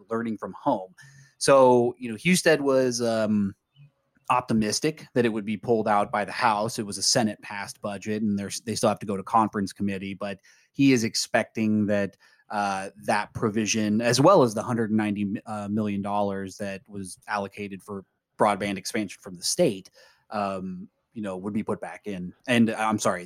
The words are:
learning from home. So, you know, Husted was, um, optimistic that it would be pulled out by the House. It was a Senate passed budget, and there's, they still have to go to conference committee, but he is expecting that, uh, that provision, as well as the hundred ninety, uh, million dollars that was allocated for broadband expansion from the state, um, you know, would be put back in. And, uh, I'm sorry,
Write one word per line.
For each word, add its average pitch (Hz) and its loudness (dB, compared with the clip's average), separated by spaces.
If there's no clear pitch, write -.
learning 113 -4
from 98 -10
home. 98 -4
So, 127 6
you 123 -8
know, 107 -6
Husted 170 4
was, 131 2
um, 107 0
optimistic 123 0
that 120 4
it 117 2
would 107 -4
be 107 -4
pulled 110 0
out 104 2
by 104 -2
the 90 -10
House. 110 0
It 107 -4
was 98 -8
a 95 -8
Senate 107 0
passed 101 -12
budget, 107 -6
and 101 0
there's, 95 -8
they 107 -6
still 113 2
have 104 0
to 104 -12
go 101 -4
to 95 -8
conference 104 0
committee, 98 -6
but 98 -8
he 139 4
is 113 4
expecting 110 0
that, 101 0
uh, 98 -4
that 104 -2
provision, 107 0
as 120 2
well 175 8
as 117 4
the 107 -4
hundred 117 -2
ninety, 104 0
uh, 104 -8
million 104 -2
dollars 98 -2
that 98 -8
was 98 -12
allocated 101 -6
for 98 -10
broadband 101 2
expansion 107 -6
from 92 -14
the 85 -16
state, 113 0
um, 95 -6
you 110 -10
know, 95 -6
would 98 -8
be 107 -2
put - -6
back 85 -14
in. 92 -8
And, 117 4
uh, 110 -4
I'm 110 0
sorry, 90 -2